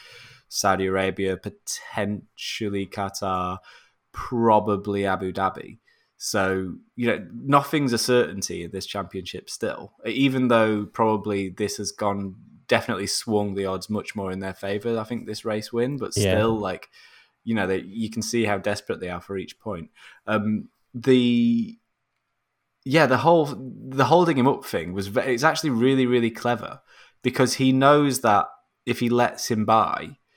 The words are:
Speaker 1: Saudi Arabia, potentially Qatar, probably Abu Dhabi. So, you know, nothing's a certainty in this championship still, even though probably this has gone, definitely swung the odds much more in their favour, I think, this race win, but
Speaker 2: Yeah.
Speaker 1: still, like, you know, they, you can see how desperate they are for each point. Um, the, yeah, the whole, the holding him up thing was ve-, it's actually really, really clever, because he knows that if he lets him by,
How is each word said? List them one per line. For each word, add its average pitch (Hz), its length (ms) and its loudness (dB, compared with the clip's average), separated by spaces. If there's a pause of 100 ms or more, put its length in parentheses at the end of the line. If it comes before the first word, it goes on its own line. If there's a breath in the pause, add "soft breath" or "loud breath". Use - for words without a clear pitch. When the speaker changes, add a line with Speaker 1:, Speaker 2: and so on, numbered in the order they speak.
(500 soft breath)
Speaker 1:
Saudi 95 340 0
Arabia, 95 540 0
potentially - 1500 -6
Qatar, 95 720 -4 (540 soft breath)
probably 104 960 2
Abu 95 260 -2
Dhabi. 95 460 -4 (400)
So, 95 580 -2 (180)
you 120 120 -4
know, 107 260 -2
nothing's 139 640 0
a 113 40 2
certainty 95 640 0
in 82 60 -12
this 95 160 -8
championship 92 600 -10
still, - 460 -8 (100)
even 131 440 2
though 110 360 4
probably 104 640 0
this 95 300 -4
has 101 120 -8
gone, 101 440 -4 (340)
definitely 107 380 0
swung 104 480 -2
the 98 100 -2
odds 95 240 -4
much 104 260 -6
more 98 160 -6
in 92 100 -6
their 95 140 -8
favour, 107 440 -4
I 107 60 -6
think, 113 220 -8
this 107 180 -10
race 110 280 -4
win, 123 240 -2
but 113 200 -8
Speaker 2:
Yeah. 98 180 2
Speaker 1:
still, 110 240 2
like, 95 320 -8 (560 soft breath)
you 113 80 -2
know, 101 120 0
they, 95 140 0
you 107 280 -8
can 110 140 -6
see 113 240 0
how 104 100 0
desperate 101 440 -4
they 90 100 -6
are 87 100 -8
for 98 160 -10
each 90 220 -10
point. 90 320 -10 (360 soft breath)
Um, 104 440 -2 (240)
the, 120 840 2 (1080)
yeah, 147 180 4
the 127 140 4
whole, 160 260 6 (100)
the 131 520 -2
holding 165 320 4
him 127 100 4
up - 160 0
thing 87 300 -6
was 98 140 -4
ve-, 107 120 -2
it's 127 240 0
actually 156 240 0
really, 131 380 4
really 120 240 2
clever, 113 500 -4 (420 soft breath)
because 127 320 2
he 131 160 4
knows 135 520 6
that 104 240 4 (400)
if 117 140 -2
he 120 100 2
lets 120 400 0
him 107 160 0
by, 107 500 2 (200)